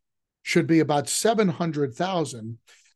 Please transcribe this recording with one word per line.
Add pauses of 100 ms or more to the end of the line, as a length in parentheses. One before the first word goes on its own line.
(420)
should
be
about
seven
hundred
thousand, (380)